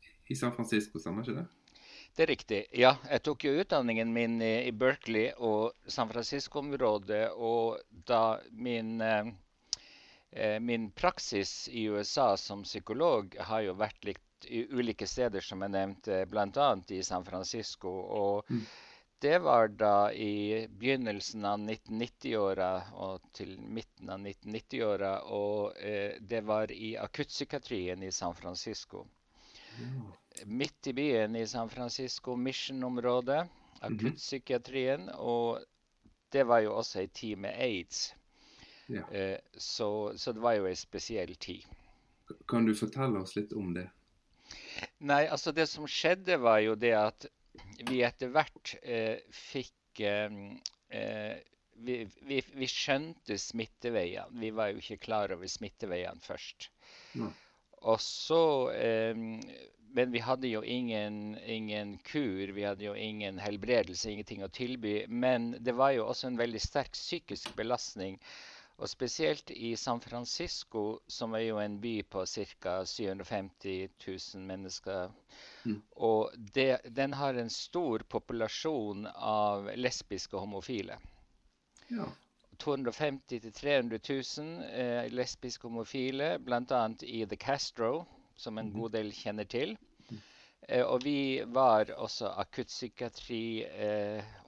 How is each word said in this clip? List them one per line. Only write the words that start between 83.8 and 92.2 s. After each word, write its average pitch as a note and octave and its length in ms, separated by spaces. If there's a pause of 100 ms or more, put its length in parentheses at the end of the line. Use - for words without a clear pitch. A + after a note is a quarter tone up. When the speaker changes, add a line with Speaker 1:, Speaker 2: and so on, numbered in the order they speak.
Speaker 2:
tusen, D3 480 (160)
eh, A#2+ 480
lesbiske B2 520
og A#2 100
homofile, C3+ 640
blant B2 320
annet A2+ 320
i A2+ 180
The G2 140
Castro, C#3 640 (320)
som A2 220
en A2 140
Speaker 1:
Mhm. A2 80
Speaker 2:
god A2+ 120
del G#2+ 200
kjenner G#2 360
til. D#3+ 280 (340)
Speaker 1:
Mm. G#2+ 100 (480)
Speaker 2:
Eh, B2 140
og B2 200
vi C3+ 440
var A#2 400
også - 420 (100)